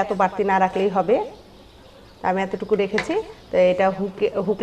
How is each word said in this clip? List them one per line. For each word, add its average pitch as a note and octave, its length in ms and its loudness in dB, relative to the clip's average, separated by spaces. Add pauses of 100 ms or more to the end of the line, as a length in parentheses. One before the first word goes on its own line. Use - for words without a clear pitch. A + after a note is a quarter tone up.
এত G#3 80 -4 (100)
বাড়তি F#3+ 300 0
না F#3+ 140 4
রাখলেই F#3+ 320 0
হবে, F#3+ 200 2 (1120)
আমি F#3 160 0
এতটুকু G3 380 -4
রেখেছি। G#3+ 320 -2 (360)
তো - 60 -2 (160)
এটা F#3+ 140 2 (120)
হুকে, G3+ 280 -4 (200)
হুক G3+ 160 0